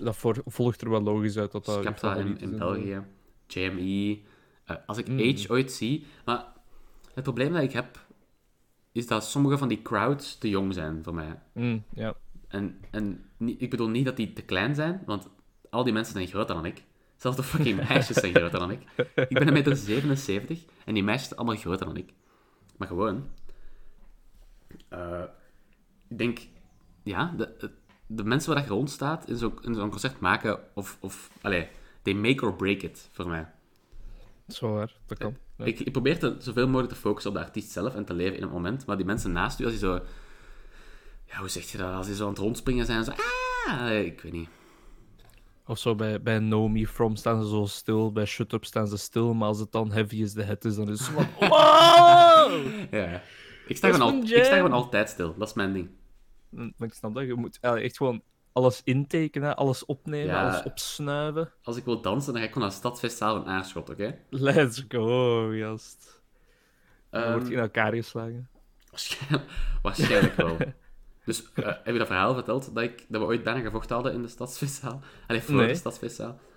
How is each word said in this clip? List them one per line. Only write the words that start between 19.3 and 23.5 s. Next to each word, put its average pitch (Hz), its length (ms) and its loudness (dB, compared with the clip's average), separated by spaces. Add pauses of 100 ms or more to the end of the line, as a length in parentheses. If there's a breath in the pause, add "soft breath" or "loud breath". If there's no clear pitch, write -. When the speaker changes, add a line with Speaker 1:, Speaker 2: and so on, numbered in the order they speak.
Speaker 2:
ben 147 80 6
een 147 60 6
meter 139 220 4
zevenenzeventig 135 840 -2 (260 soft breath)
en 104 80 -4
die 101 100 2
meisjes 110 240 0
zijn - 120 -12
allemaal 117 220 -2
groter 85 240 -4
dan 80 120 -6
ik. 87 120 -12 (680 soft breath)
Maar 92 100 -8
gewoon, 101 400 -4 (1600 soft breath)